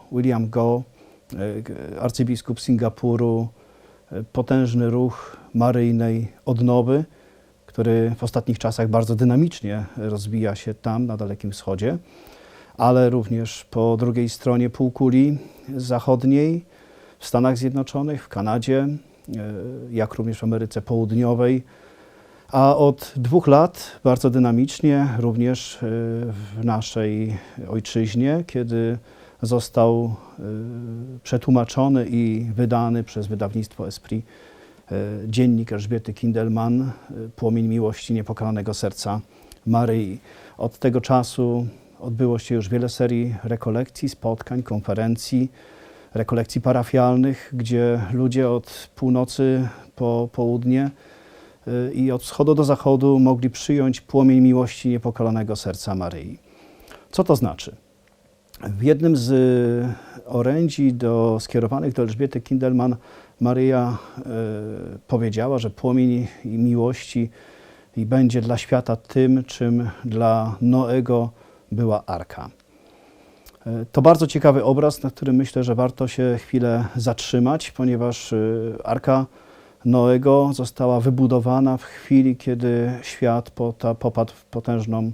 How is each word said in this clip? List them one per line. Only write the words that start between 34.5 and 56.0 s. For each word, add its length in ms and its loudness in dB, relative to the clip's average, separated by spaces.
e, 40 -6
dziennik 460 2
Elżbiety 400 -6
Kindelman, 680 0
e, 80 -4
Płomień 320 0
miłości 460 -2
niepokalanego 600 -4
serca 480 -6
Maryi. 540 0
Od 220 -6
tego 220 2
czasu 680 0
odbyło 400 -2
się 160 -4
już 140 -2
wiele 200 -2
serii 540 -2
rekolekcji, 640 -4
spotkań, 540 -6
konferencji, 880 -2
rekolekcji 480 -2
parafialnych, 920 2
gdzie 480 0
ludzie 360 2
od 460 -6
północy 720 0
po 360 0
południe, 580 0
e, 260 -4
i 180 0
od 100 -2
wschodu 340 2
do 80 4
zachodu 560 4
mogli 300 4
przyjąć 520 0
płomień 380 6
miłości 500 4
niepokalanego 640 -2
serca 400 -6
Maryi. 440 -8